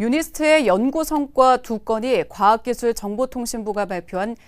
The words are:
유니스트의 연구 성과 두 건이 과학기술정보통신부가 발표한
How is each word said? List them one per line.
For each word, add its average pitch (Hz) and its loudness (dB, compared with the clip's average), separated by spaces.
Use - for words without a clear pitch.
유니스트의 302 2
연구 262 2
성과 262 2
두 233 -8
건이 220 -2
과학기술정보통신부가 220 -2
발표한 190 -6